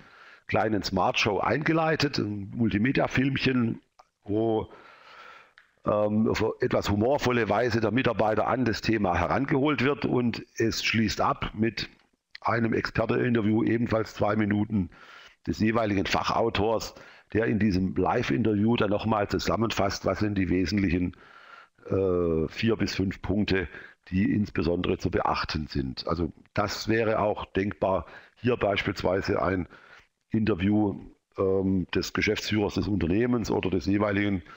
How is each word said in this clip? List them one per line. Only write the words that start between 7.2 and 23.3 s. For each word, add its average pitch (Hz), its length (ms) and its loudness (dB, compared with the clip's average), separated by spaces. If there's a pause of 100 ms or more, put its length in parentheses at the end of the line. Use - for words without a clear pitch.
Weise 113 320 2
der 107 100 0
Mitarbeiter 110 560 2
an 123 160 0
das 113 160 0
Thema 101 380 2
herangeholt 131 680 0
wird, 139 220 0
und 123 400 0 (100)
es 113 300 0
schließt 110 340 0
ab 107 340 -2
mit 110 360 -2 (500)
einem 113 340 0
Experte-Interview, 113 920 0
ebenfalls 110 500 0
zwei 107 240 0
Minuten, 104 520 2 (580)
des - 120 -2
jeweiligen 107 460 2
Fachautors, 107 920 0 (380)
der 110 120 2
in 120 140 0
diesem 92 360 2
Live-Interview 110 800 2
dann 117 140 0
nochmal 104 380 0
zusammenfasst, 98 760 -2
was 95 140 -2
sind 104 180 -2
die 95 120 0
wesentlichen, 90 680 0 (680)
äh, 87 640 0
vier 110 300 0
bis 101 180 -2
fünf 95 260 -2
Punkte, 95 460 0 (420)